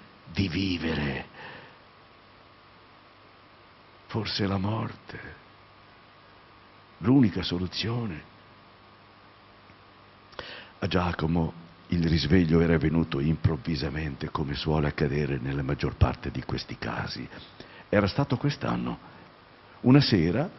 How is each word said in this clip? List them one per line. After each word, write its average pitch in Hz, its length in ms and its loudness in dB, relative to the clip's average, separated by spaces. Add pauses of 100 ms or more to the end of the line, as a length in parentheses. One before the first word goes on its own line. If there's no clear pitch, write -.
(320)
di 95 160 0
vivere. 80 800 -2 (2750)
Forse 104 400 -4
la 95 120 0
morte, 110 600 -6 (1800)
l'unica 107 440 4
soluzione. 92 800 -4 (2500)
A - 60 -4
Giacomo 85 640 0 (360)
il 85 200 2
risveglio 82 520 4
era 85 180 4
venuto 78 420 0
improvvisamente, 76 1120 -2
come 71 240 -4
suole 76 340 0
accadere 71 520 -2
nella 67 220 -4
maggior 67 340 -2
parte 64 340 0
di 64 120 -6
questi - 360 -8
casi. - 500 -8 (600)
Era 101 180 4
stato 135 300 0
quest'anno, 120 600 -2 (840)
una 131 180 10
sera 104 480 2 (100)